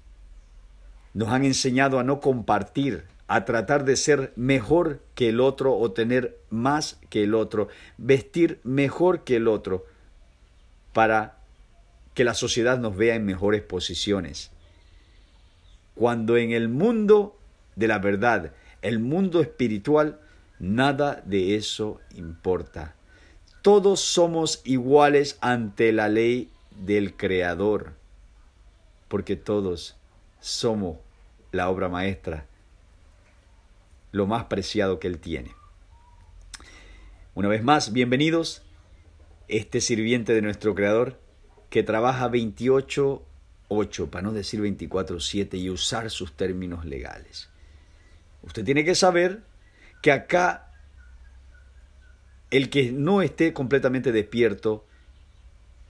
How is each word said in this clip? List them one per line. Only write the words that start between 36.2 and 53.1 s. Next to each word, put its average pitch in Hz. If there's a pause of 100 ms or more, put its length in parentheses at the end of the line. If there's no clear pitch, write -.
Una 98
vez 107
más, 135
bienvenidos. 143 (840)
Este 107
sirviente 117
de 110
nuestro 104
Creador, 110 (500)
que 113
trabaja 120
veintiocho 131 (440)
ocho, 98
para 90
no 110
decir 107
veinticuatro 95
siete, 95
y 92
usar 110
sus -
términos 92
legales. - (920)
Usted -
tiene 139
que 175
saber 180 (580)
que 147
acá 180 (1800)
el 131
que 131
no 160